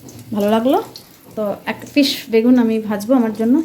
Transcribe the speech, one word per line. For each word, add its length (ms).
ভালো 220
লাগলো, 220
তো 60
এক 80
পিস 180
বেগুন 220
আমি 120
ভাজবো 320
আমার 200
জন্য। 140